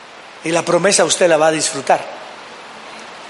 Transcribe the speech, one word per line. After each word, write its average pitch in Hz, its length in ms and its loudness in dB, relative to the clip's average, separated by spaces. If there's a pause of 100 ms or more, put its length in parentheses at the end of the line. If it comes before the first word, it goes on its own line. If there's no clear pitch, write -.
(440)
Y 160 80 -4
la 165 100 2
promesa 175 420 2
usted 170 240 4
la 160 80 6
va 156 120 6
a - 20 6
disfrutar. 151 500 0 (1300)